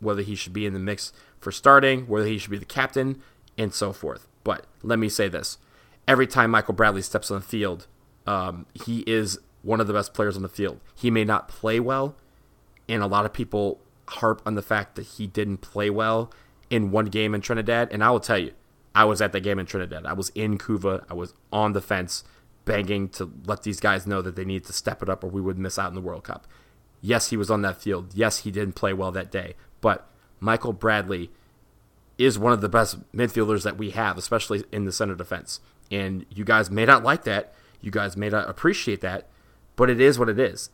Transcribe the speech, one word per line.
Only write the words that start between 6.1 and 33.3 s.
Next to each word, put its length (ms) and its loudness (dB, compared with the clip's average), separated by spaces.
time 240 2
Michael 220 2
Bradley 300 2
steps 280 -4
on 100 -4
the 60 -12
field, 400 -4
um, 460 -2
he 280 -6
is 380 0
one 220 0
of 40 -2
the 60 0
best 220 0
players 200 0
on 80 -6
the 60 -6
field. 320 -4
He 160 0
may 160 4
not 200 0
play 320 -2
well, 380 -2
and 140 0
a 40 2
lot 200 2
of 80 -8
people 480 -2
harp 380 0
on 80 -2
the 80 -2
fact 320 -2
that 80 -12
he 240 -10
didn't 320 -2
play 320 -2
well 420 0
in 200 2
one 160 4
game 280 0
in 60 -2
Trinidad, 520 0
and 100 -2
I 80 6
will 100 4
tell 180 0
you, 140 -4
I 100 6
was 160 4
at 120 2
the 80 -2
game 180 -2
in 80 -4
Trinidad. 400 -6
I 80 -4
was 160 -4
in 260 -2
Couva. 540 -2
I 40 -10
was 200 -8
on 220 2
the 60 0
fence, 440 -4
begging 460 -2
to 200 -8
let 180 -4
these 180 -6
guys 260 0
know 160 -2
that 140 -8
they 80 -6
need 200 -4
to 80 -18
step 300 -6
it 60 -4
up 140 -4
or 60 -6
we 120 -6
would 180 -4
miss 200 -6
out 100 -2
on 60 -10
the 60 -8
World 240 -10
Cup. 220 -12
Yes, 300 0
he 60 -2
was 140 0
on 120 2
that 180 -2
field. 340 -4
Yes, 240 2
he 120 -8
didn't 240 -4
play 180 -2
well 200 -4
that 180 -8
day, 240 -8
but 280 2
Michael 340 0
Bradley 580 0
is 200 4
one 140 4
of 80 2
the 80 0
best 300 2
midfielders 500 2